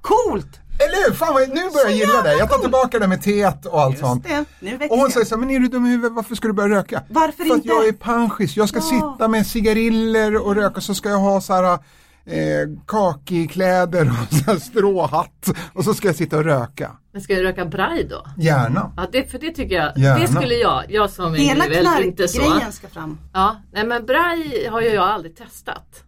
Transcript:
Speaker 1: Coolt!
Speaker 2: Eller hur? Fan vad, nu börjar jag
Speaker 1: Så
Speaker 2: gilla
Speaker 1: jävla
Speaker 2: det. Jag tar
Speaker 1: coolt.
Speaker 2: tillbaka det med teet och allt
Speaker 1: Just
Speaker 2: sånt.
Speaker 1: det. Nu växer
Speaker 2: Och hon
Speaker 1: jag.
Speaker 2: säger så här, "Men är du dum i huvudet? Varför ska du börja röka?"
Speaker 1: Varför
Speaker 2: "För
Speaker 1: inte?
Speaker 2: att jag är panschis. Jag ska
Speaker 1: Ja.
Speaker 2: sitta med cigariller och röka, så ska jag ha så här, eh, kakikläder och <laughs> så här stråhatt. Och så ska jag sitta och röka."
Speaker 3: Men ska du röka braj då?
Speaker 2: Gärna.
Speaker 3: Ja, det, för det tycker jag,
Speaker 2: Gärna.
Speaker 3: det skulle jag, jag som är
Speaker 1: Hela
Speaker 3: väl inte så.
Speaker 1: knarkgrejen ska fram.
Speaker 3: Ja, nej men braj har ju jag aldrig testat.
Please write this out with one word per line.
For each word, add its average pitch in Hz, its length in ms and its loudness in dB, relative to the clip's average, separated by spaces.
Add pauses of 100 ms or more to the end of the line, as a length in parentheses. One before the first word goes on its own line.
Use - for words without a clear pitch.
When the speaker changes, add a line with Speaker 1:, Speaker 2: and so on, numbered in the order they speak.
Speaker 1:
Coolt! 403 580 0 (200)
Speaker 2:
Eller 403 300 2
hur? - 60 -2
Fan 320 180 -2
vad, 269 160 4
nu 262 60 -6
börjar 349 100 -2
jag 370 80 -6 (120)
Speaker 1:
Så 208 40 0
Speaker 2:
gilla 220 240 2
Speaker 1:
jävla 247 80 4
Speaker 2:
det. - 100 2
Jag - 80 4
tar 214 80 2
Speaker 1:
coolt. - 140 2
Speaker 2:
tillbaka 247 380 2
det 208 80 2
med 185 140 0
teet 202 440 0
och 170 160 0
allt 135 120 2
Speaker 1:
Just 139 120 -6
Speaker 2:
sånt. 123 180 0
Speaker 1:
det. 294 220 -2 (140)
Nu 190 120 -10
växer 262 200 -4
Speaker 2:
Och 226 60 2
hon - 80 4
Speaker 1:
jag. 254 80 2
Speaker 2:
säger 233 120 2
så 226 100 -6
här, 220 40 -4
"Men 254 120 -4
är 269 80 0
du 254 80 2
dum 247 180 0
i 240 40 2
huvudet? 240 260 0
Varför 226 200 -6
ska 226 120 -4
du 220 60 0
börja 202 220 2
röka?" 202 340 -2
Speaker 1:
Varför 311 220 2
Speaker 2:
"För - 120 -14
Speaker 1:
inte? 311 120 2
Speaker 2:
att 311 100 0
jag 220 220 2
är 220 60 2
panschis. 226 640 -2
Jag 208 120 2
ska 214 100 -4
Speaker 1:
Ja. 208 40 -2 (300)
Speaker 2:
sitta 226 140 -2
med 220 200 2
cigariller 220 880 2 (100)
och 202 100 0
röka, 196 260 0
så 196 140 -4
ska 208 140 -4
jag 202 100 2
ha 196 220 2
så 190 120 -4
här, 185 100 2 (600)
eh, 151 440 -2 (180)
kakikläder 180 1200 0 (100)
och 117 120 -6
<laughs> 156 40 4
så 151 140 2
här 185 80 2
stråhatt. 175 920 0 (240)
Och 190 100 -4
så 208 100 2
ska - 140 -2
jag 170 80 2
sitta 160 220 -2
och 151 60 2
röka." 139 480 -2 (220)
Speaker 3:
Men 202 80 -12
ska 196 140 -2
du 185 80 0
röka 185 220 -2
braj 190 440 -4
då? - 180 -14 (100)
Speaker 2:
Gärna. 147 600 0
Speaker 3:
Ja, 180 140 -6
det, 262 200 -2
för 254 80 -10
det 320 120 -6
tycker 240 240 -4
jag, 151 220 -2
Speaker 2:
Gärna. 139 220 4
Speaker 3:
det 339 80 2
skulle - 280 0
jag, 202 340 0
jag 202 200 0
som 175 240 -6
är 160 40 -2
Speaker 1:
Hela - 300 2
Speaker 3:
väl 302 360 2
inte - 240 -2
så. - 120 -4
Speaker 1:
knarkgrejen 294 320 0
ska - 160 -18
fram. 156 300 -12 (160)
Speaker 3:
Ja, 196 220 2 (180)
nej 208 120 -2
men 233 200 -4
braj 294 680 0
har 226 100 -2
ju 226 60 2
jag 208 200 2
aldrig 185 300 -4
testat. - 720 -16